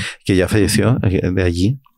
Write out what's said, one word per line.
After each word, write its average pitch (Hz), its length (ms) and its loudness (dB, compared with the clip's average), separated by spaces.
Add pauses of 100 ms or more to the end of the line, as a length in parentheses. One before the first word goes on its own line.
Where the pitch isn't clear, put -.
(260)
que 101 100 2
ya 90 120 2
falleció, 104 560 2
eh, 92 280 0
de 92 120 -2
allí 92 360 0 (180)